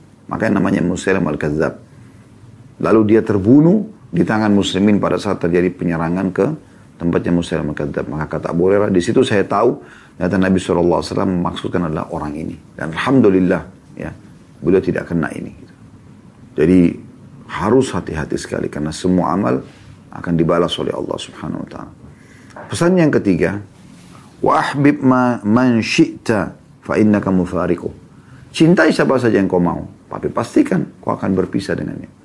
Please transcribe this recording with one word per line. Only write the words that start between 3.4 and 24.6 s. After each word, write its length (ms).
di 160
tangan 300
muslimin 420
pada 240
saat 220
terjadi 320
penyerangan 580
ke 140
tempatnya 380
Musailimah 400
Al-Kadzab. 340
Maka 160
kata 160
Abu 160
Hurairah, 180
"Di 160
situ 220
saya 180
tahu," 380
kata 240
Nabi 200
sallallahu 420
alaihi 120
wasallam, 180
"memaksudkan 380
adalah 200
orang 240
ini." 220
Dan 160
alhamdulillah, 720
ya, 160
beliau 240
tidak 280
kena 240
ini, 200
gitu. 200
Jadi 220
harus 460
hati-hati 420
sekali 320
karena 240
semua 400
amal 300
akan 240
dibalas 400
oleh 160
Allah 240
Subhanahu 480
wa 60
taala. 220
Pesan 300
yang 100
ketiga, 540
"Wa 160